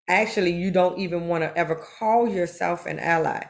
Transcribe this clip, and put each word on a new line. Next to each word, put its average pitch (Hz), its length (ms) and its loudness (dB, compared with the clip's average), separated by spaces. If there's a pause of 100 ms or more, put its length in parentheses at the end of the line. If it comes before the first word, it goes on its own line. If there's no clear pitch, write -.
Actually, 196 440 2
you 175 200 -2
don't 180 260 4
even 170 300 -4
wanna 165 280 -2
ever 160 200 0
call 226 520 0
yourself 175 600 -2
an - 100 -6
ally. 160 520 0